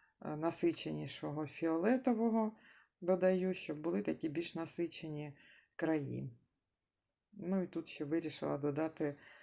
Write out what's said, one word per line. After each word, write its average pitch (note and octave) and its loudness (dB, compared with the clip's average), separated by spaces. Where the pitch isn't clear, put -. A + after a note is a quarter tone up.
е, D3+ -4
насиченішого D3+ -2
фіолетового A3 2
додаю, F#3 4
щоб D3+ -6
були E3+ 0
такі A#3+ -2
більш E3 -2
насичені D#3+ -4
краї. C3+ 0
Ну F#3 -2
і F3 -2
тут E3 -6
ще - -6
вирішила D3+ -2
додати, D3 0